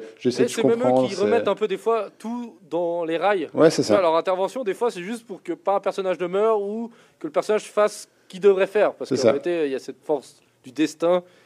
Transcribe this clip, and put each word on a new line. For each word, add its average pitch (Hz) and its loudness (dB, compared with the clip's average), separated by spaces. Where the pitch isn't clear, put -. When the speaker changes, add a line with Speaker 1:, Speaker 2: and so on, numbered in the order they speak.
Speaker 1:
j'essaie 120 0
Speaker 2:
Et - 6
Speaker 1:
de 120 -6
Speaker 2:
c'est - -2
même 117 2
eux 123 -2
Speaker 1:
comprendre, 131 4
Speaker 2:
qui 196 -6
Speaker 1:
c'est 180 -4
Speaker 2:
remettent 208 2
un 196 0
peu 214 -4
des 190 -4
fois 214 -2
tout 233 -10
dans 170 -4
les 160 -4
rails. 175 0
Speaker 1:
Ouais, 147 6
c'est - 0
Speaker 2:
Tu 127 -2
vois, - 4
Speaker 1:
ça. 196 4
Speaker 2:
leur 165 2
intervention, 185 -2
des 196 -2
fois, 233 -2
c'est 185 -10
juste 226 -10
pour 185 -16
que 175 -8
pas 196 -2
un 196 0
personnage 185 -4
ne 180 -2
meure 208 2
ou 220 -6
que - -8
le 147 -8
personnage 202 0
fasse 208 0
ce - -20
qu'il 185 -16
devrait 190 4
faire. 190 2
Parce - -10
Speaker 1:
C'est 135 0
Speaker 2:
qu'en 110 -2
Speaker 1:
ça. 120 4
Speaker 2:
réalité, 165 0
il 139 -2
y 131 -4
a 123 -6
cette - -14
force - -6
du 131 -18
destin 160 0